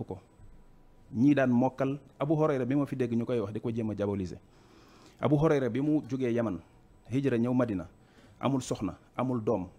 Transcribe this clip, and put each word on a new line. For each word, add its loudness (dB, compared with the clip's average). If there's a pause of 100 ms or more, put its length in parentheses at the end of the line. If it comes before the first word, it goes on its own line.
ko. -10 (960)
Ñii 6
daan 4
mokkal, 0 (200)
Abu 0
Hurayra 2
bi 0
ma 2
fi -6
dégg -2
ñu 0
koy -2
wax, -4
di -6
ko -6
jéem -4
a -4
diaboliser. -2 (800)
Abu 2
Hurayra 2
bi -2
mu 2
jógee -2
Yaman, -2 (520)
hijra 0
ñëw 2
Madina, 0 (520)
amul 0
soxna, -4 (200)
amul -2
doom, 0 (120)